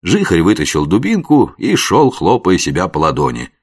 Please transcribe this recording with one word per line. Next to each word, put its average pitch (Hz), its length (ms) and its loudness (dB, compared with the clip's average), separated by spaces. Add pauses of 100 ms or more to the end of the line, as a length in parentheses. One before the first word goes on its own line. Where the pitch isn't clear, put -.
Жихарь 90 380 0
вытащил 78 440 0
дубинку 135 720 0
и 139 180 -2
шел, 131 360 2
хлопая 92 460 0
себя 80 300 -2
по 76 120 -6
ладони. 65 520 -2 (120)